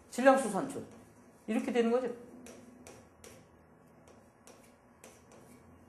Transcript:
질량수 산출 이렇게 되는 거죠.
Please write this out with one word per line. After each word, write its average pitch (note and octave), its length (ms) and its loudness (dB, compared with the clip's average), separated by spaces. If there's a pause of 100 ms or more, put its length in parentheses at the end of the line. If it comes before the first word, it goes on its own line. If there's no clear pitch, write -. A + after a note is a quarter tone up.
(120)
질량수 B3+ 400 6
산출 E3 340 -4 (600)
이렇게 A3+ 260 -2
되는 A#3 160 4
거죠. A#3+ 240 0 (3750)